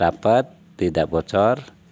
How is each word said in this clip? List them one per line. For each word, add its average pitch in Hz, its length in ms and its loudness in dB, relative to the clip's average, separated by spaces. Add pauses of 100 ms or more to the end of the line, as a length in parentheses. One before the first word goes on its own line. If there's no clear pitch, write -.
rapat, 110 480 0 (260)
tidak 82 320 -2
bocor. 104 540 0 (300)